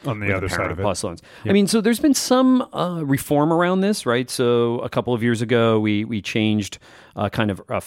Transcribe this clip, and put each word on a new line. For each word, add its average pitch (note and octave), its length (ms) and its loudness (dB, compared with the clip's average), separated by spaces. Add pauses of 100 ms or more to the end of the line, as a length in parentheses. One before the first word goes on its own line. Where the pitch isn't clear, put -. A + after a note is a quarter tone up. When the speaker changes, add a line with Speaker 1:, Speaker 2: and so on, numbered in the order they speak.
Speaker 1:
On A2 140 -6
the G#2 60 -6
Speaker 2:
with G2 100 0
Speaker 1:
other F#2+ 100 -4
Speaker 2:
the F2+ 40 -4
Speaker 1:
side F2 80 -4
Speaker 2:
Parent F#2 160 -4
Speaker 1:
of F2+ 40 -12
it. F#2+ 40 -6
Speaker 2:
plus G2 200 -2
loans. F2 180 -8 (240)
Speaker 1:
Yep. - 60 -2
Speaker 2:
I - 20 2
mean, G3+ 140 4
so A3 140 2
there's A3 180 2
been D4 160 2
some, B3+ 480 2 (100)
uh, E3+ 320 -4
reform D3 480 2
around F3 280 2
this, G3+ 260 0
right? B2 240 0
So A#2+ 540 2
a B2+ 40 -6
couple B2 260 -2
of A2 100 0
years A#2 180 2
ago, A2+ 380 2
we, G#2+ 240 0
we A2+ 180 -6
changed, G#2+ 560 -2 (380)
uh, G2+ 120 -2
kind G#2+ 220 -2
of, F#2 180 -6
uh, G2+ 180 -4